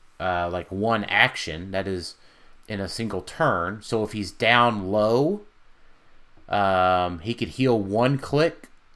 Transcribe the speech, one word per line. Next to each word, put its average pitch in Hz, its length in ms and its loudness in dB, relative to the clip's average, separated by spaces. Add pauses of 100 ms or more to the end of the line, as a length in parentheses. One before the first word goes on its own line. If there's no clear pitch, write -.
(180)
uh, 87 320 -2
like, 90 220 -8
one 107 320 -2
action. 95 680 0
That 95 160 -4
is 92 300 -8 (500)
in 104 140 -8
a 95 80 -6
single 101 340 -6
turn. 104 600 -2
So 113 200 -2
if 104 100 -4
he's 101 200 -6
down 113 580 4
low, 123 520 2 (1040)
um, 90 720 2
he 104 140 -6
could 117 160 -4
heal 127 280 2
one 113 400 2
click - 500 -2 (260)